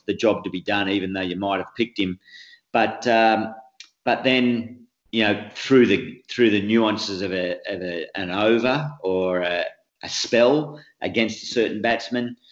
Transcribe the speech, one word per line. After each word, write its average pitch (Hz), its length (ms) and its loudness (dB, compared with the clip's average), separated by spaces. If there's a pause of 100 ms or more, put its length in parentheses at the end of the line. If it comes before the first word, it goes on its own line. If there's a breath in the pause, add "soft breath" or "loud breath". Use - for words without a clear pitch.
the 104 60 0
job 104 300 0
to 92 60 -6
be 92 120 -8
done, 101 280 -2
even 95 240 -2
though 95 80 -4
you 90 140 -4
might 98 220 -2
have - 180 -8
picked 117 240 -4
him. 92 200 -4 (520 loud breath)
But, 110 360 0
um, 113 460 4 (500)
but 120 200 0
then, 123 640 0 (260)
you 113 120 0
know, 104 320 0
through 127 320 6
the, 80 420 -2
through 117 220 4
the 104 100 2
nuances 104 600 0
of 95 120 -4
a, 90 240 -2 (100)
of 95 140 -6
a, 87 240 -6 (100)
an 92 140 -6
over 117 640 0 (100)
or 92 400 -2
a, 87 220 -2 (400)
a 82 60 -10
spell 139 680 2 (220 loud breath)
against 113 420 -2
a - 40 -16
certain 107 340 0
batsman, 117 560 -2 (140 soft breath)